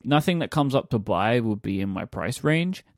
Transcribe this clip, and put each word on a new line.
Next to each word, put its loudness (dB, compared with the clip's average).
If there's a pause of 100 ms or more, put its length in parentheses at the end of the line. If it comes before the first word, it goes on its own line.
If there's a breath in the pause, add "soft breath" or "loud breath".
nothing 2
that -4
comes 0
up 0
to 2
buy 2
would -2
be -2
in -2
my -4
price -6
range. 0 (120)